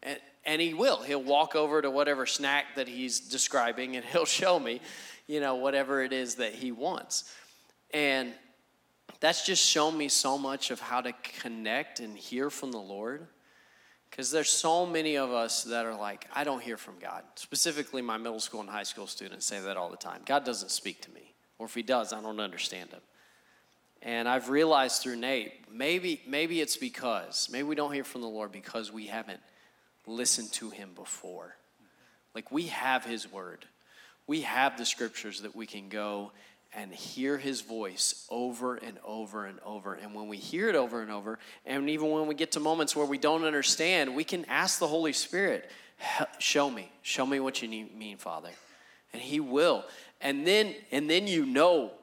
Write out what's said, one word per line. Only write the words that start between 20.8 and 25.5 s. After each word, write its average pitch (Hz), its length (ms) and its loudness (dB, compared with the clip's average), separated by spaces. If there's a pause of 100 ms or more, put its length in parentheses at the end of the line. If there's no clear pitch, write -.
to - 80 -18
me. - 240 -20 (240)
Or 113 80 -8
if - 80 -12
he 120 80 -4
does, 113 320 0
I 107 80 -8
don't 107 180 -6
understand 92 500 -6
him." 90 120 -20 (1000)
And 117 260 -2
I've 123 220 2
realized 139 540 6
through 123 140 -4
Nate, 120 540 -4